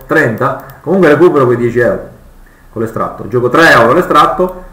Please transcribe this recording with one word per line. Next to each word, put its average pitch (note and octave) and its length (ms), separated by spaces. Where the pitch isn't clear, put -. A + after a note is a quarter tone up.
trenta, C3 580
comunque F3 280
recupero D3 360
quei A#2+ 140
dieci A#2+ 220
euro G2 280
con A2 80
l'estratto. A2 480
Gioco A#2+ 220
tre D#3+ 220
euro A#2+ 200
l'estratto F3+ 720